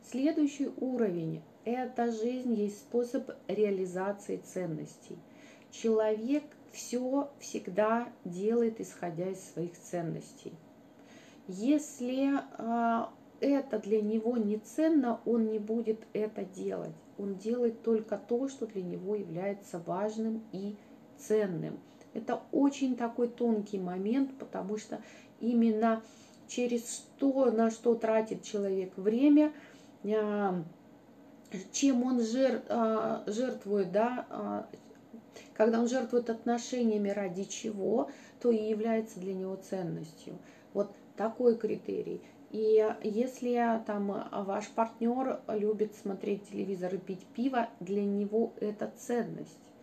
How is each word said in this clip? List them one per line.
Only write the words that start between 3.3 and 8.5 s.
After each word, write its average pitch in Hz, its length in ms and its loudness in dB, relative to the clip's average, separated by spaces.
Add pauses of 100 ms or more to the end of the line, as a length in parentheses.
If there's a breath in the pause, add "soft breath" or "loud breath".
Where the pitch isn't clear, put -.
реализации 190 880 -2
ценностей. 160 800 -8 (520 loud breath)
Человек 220 720 2 (300)
всё 262 640 -2
всегда 214 720 0 (160)
делает, 220 560 0